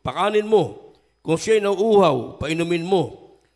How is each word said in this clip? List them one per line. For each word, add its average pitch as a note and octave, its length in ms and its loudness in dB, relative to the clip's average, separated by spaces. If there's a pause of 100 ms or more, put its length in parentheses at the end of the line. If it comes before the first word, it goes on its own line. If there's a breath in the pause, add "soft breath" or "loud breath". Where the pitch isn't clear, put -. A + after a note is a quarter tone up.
pakanin G3 400 -2
mo. G#3 480 0 (320)
Kung D#3+ 160 -2
siya'y G#3+ 240 0
nauuhaw, G3 720 2
painumin E3 480 -4
mo. F3 480 -4 (240)